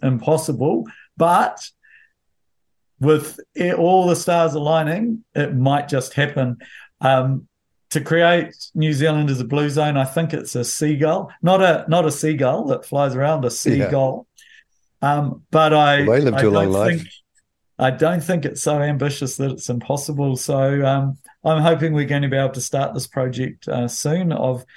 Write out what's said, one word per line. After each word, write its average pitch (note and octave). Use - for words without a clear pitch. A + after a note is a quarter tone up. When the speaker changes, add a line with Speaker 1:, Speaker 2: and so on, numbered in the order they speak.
Speaker 1:
impossible, D#3
but F3
with D3
e-, F3
all F3+
the E3+
stars E3+
aligning, D#3+
it C#3+
might C#3
just C3
happen. C3+
Um, C3+
to D3
create E3+
New D#3
Zealand D3+
as B2+
a A#2+
blue D3
zone, D3+
I C3+
think D#3+
it's -
a B2
seagull, D#3
not F#3
a, E3+
not D#3+
a D3
seagull D3+
that -
flies C#3
around, C#3
a B2
Speaker 2:
Yeah. -
Speaker 1:
seagull. C3
Um, D3
but D#3
I, C#3+
Speaker 2:
Well, B2
they C#3+
live A#2+
Speaker 1:
I -
Speaker 2:
too G#2+
long G2+
Speaker 1:
don't F#2+
Speaker 2:
life. G#2+
Speaker 1:
think, E3
I C3
don't D#3
think E3+
it's -
so D3+
ambitious C#3+
that C#3
it's -
impossible. C#3
So, C#3
um, C3+
I'm D#3
hoping D#3+
we're D3
gonna C#3+
be C3+
able C3+
to B2+
start C#3
this C3+
project, B2+
uh, B2
soon D#3+
of B2+